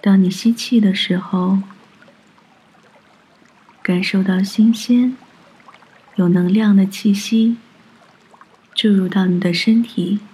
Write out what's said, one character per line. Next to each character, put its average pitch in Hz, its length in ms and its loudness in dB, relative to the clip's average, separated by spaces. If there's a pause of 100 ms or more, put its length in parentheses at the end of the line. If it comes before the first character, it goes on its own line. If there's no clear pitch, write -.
当 196 200 4
你 180 80 4
吸 226 240 -2
气 233 280 -2
的 196 120 2
时 185 240 -4
候， 185 420 -2 (2250)
感 180 200 -4
受 190 200 -2
到 185 200 -2
新 220 320 2
鲜、 247 420 0 (1000)
有 180 120 0
能 180 240 2
量 214 220 2
的 196 100 4
气 196 300 -2
息 226 440 0 (1160)
注 - 140 -2
入 190 200 2
到 185 180 -2
你 180 120 0
的 175 160 -2
身 226 260 2
体。 196 380 -4 (160)